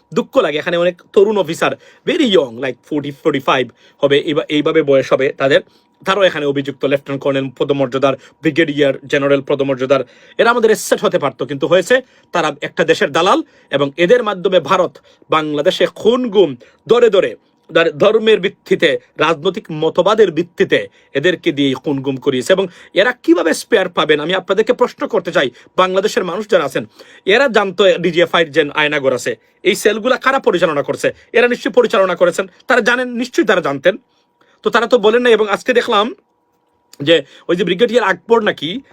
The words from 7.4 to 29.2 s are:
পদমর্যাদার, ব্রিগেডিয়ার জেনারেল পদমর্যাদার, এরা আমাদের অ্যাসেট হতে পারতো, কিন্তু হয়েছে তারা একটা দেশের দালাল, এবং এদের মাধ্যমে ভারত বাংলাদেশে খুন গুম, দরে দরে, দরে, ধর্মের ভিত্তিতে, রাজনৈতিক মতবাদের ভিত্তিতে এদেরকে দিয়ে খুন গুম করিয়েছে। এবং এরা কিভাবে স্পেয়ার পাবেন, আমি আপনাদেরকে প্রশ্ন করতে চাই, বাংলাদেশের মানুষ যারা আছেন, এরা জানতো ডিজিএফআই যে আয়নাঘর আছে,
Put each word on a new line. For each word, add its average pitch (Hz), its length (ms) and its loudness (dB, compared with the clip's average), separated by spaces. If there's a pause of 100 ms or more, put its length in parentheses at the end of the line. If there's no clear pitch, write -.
পদমর্যাদার, 135 680 -2
ব্রিগেডিয়ার 147 800 -2 (120)
জেনারেল 139 360 0
পদমর্যাদার, 135 580 -2 (380)
এরা - 120 4
আমাদের 226 200 2
অ্যাসেট 220 300 -2
হতে 208 180 0
পারতো, 139 280 -4
কিন্তু 143 200 -6
হয়েছে 185 360 2 (300)
তারা 156 280 -2
একটা 165 240 -4
দেশের 160 280 0
দালাল, 196 300 2 (280)
এবং 139 260 -2
এদের 196 260 2
মাধ্যমে 190 380 -2
ভারত 180 380 -2 (320)
বাংলাদেশে 156 560 0
খুন 247 420 0
গুম, 180 280 2 (320)
দরে 240 220 4
দরে, 156 260 0 (360)
দরে, 165 200 2
ধর্মের 214 480 2
ভিত্তিতে, 175 580 -2 (180)
রাজনৈতিক 165 560 -2
মতবাদের 175 600 0
ভিত্তিতে 151 560 -2 (260)
এদেরকে 160 380 -2
দিয়ে 139 220 0
খুন 135 280 -6
গুম 135 140 -4
করিয়েছে। 127 360 -2
এবং 190 140 0 (280)
এরা 240 180 2
কিভাবে 320 420 0
স্পেয়ার 190 340 -2
পাবেন, 151 320 0
আমি 147 140 -4
আপনাদেরকে 196 380 0
প্রশ্ন 247 340 -4
করতে 185 260 -4
চাই, 147 180 0 (260)
বাংলাদেশের 190 480 0
মানুষ 185 240 -8
যারা 170 160 2
আছেন, 135 240 -6 (360)
এরা 262 240 2
জানতো 196 500 2
ডিজিএফআই 175 460 0
যে 147 300 -2
আয়নাঘর 147 380 0
আছে, 120 260 -6 (240)